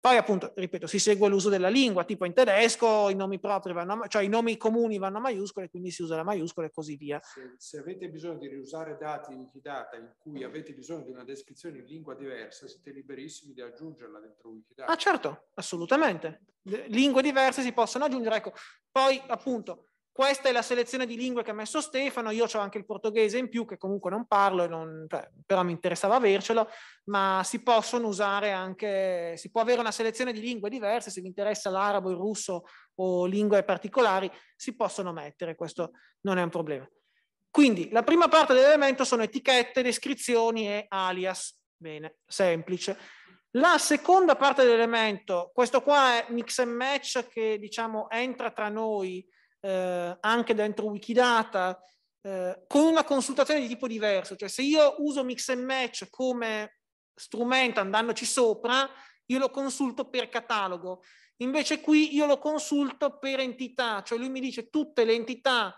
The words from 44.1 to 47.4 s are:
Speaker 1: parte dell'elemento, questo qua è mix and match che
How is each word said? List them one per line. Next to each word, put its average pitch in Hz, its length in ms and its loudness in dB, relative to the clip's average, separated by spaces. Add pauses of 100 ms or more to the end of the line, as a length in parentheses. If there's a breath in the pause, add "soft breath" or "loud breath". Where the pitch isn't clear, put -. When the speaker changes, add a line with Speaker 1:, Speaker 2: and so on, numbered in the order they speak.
Speaker 1:
parte 269 280 4
dell'elemento, 226 880 2
questo 247 300 2
qua 262 420 4
è 240 60 -12
mix 233 260 -4
and 240 180 -2
match 262 520 -2
che 220 320 -2